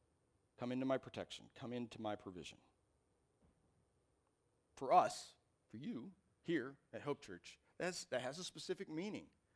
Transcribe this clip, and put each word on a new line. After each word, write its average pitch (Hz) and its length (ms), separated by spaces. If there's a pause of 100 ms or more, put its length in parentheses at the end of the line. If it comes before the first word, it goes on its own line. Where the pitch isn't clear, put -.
(600)
Come 123 100
into 127 140
my 131 140
protection. - 480 (120)
Come 120 140
into 117 280
my 107 140
provision." 90 440 (2250)
For 135 160
us, - 400 (380)
for 110 80
you, 165 320 (320)
here 139 320 (180)
at 113 80
Hope 139 220
Church, - 360 (200)
that's, 175 280
that 127 140
has 131 180
a 185 60
specific - 460
meaning. 156 340 (320)